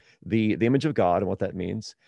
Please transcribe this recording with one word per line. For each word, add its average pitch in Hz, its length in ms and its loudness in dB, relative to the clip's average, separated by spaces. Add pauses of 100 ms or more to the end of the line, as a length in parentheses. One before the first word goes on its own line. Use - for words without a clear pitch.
(260)
the, 110 300 2
the 113 120 0
image 135 180 2
of 147 80 -2
God 92 300 2
and 95 40 -2
what 92 120 -4
that 90 160 -4
means. 92 400 -6 (120)